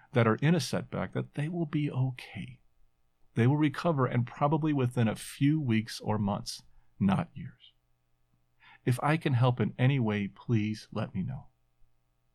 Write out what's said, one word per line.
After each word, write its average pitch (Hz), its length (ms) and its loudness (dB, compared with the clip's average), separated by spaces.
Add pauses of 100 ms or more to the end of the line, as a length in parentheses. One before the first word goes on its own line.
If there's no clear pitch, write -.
(140)
that 117 140 4
are 110 140 4
in 160 140 4
a 156 40 2
setback 92 540 -4
that 127 220 -6
they 147 140 -4
will 170 160 -4
be 147 260 -2
okay. 127 680 -6 (800)
They 117 100 4
will 147 120 4
recover, 147 500 0
and 120 180 0
probably 151 480 0
within 123 340 0
a 104 80 0
few 151 460 0
weeks 110 400 -2
or 107 160 -2
months, 101 460 -4 (360)
not 95 340 2
years. - 400 -18 (1120)
If 123 180 2
I 151 140 2
can 156 160 -2
help 123 260 4
in - 180 0
any 131 220 4
way, 104 280 0
please 107 640 -2
let 110 220 -4
me 92 80 -4
know. - 260 -8 (880)